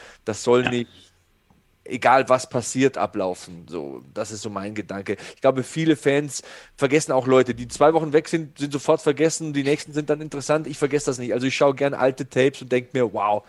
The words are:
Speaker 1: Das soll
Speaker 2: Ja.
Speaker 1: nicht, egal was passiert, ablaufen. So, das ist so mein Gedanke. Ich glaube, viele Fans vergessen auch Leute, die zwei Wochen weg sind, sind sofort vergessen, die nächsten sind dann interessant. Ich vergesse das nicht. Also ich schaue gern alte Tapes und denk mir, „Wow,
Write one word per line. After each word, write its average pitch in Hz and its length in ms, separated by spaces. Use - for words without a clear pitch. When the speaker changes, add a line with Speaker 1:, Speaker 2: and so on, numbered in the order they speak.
Speaker 1:
Das 107 180
soll 123 220
Speaker 2:
Ja. 123 60
Speaker 1:
nicht, 120 200
egal 127 460
was 127 180
passiert, 131 480
ablaufen. 90 720
So, 69 340
das 104 160
ist 107 100
so 113 80
mein 101 260
Gedanke. 98 440
Ich - 80
glaube, 131 200
viele 160 340
Fans 143 460
vergessen 143 340
auch 131 140
Leute, 127 280
die 120 140
zwei 147 240
Wochen 156 220
weg 160 140
sind, 160 280
sind 143 160
sofort 151 300
vergessen, 156 500
die 139 120
nächsten 147 280
sind 147 160
dann 151 140
interessant. 151 440
Ich 143 120
vergesse 143 320
das 123 80
nicht. 123 160
Also 123 120
ich 127 80
schaue 143 200
gern 139 180
alte 131 340
Tapes 135 360
und 127 100
denk 123 220
mir, 123 180
„Wow, 104 360